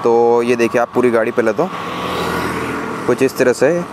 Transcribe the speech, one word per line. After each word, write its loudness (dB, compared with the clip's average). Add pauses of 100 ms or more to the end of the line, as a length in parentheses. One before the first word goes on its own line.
तो 4
ये 2
देखिए 2
आप -4
पूरी 4
गाड़ी 2
पहले 0
तो -2 (1400)
कुछ 2
इस 0
तरह 2
से 2 (200)